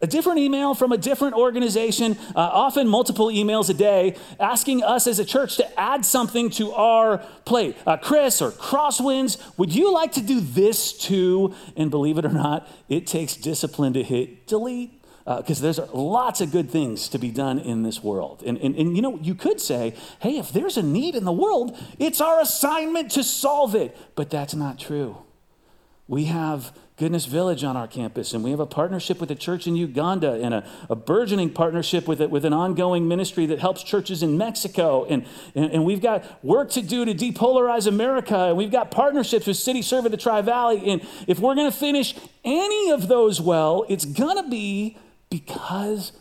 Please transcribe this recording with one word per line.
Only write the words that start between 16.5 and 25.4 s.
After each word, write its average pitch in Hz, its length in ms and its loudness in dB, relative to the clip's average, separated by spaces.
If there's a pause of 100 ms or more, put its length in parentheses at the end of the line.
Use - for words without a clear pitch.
good 165 180 0
things 127 420 -4
to 135 80 -4
be 120 120 -4
done 135 300 -2
in 113 240 -4
this 110 180 -6
world. 95 420 -6
And, 120 140 -4
and, 135 160 -2
and, 170 220 0
you 214 60 0
know, 254 200 -4
you 180 140 -4
could 403 240 -2
say, 117 340 -4 (240)
"Hey, 262 180 -2
if 180 160 -8
there's 294 240 -2
a 220 60 0
need 214 320 0
in 220 100 -4
the 175 80 0 (120)
world, 247 320 0 (240)
it's 311 200 0
our 320 200 4
assignment 311 720 0
to 277 100 0
solve 269 540 0
it." 139 200 -2 (200)
But 147 140 -4
that's 143 240 -6
not 143 260 -6
true. 139 380 -6 (920)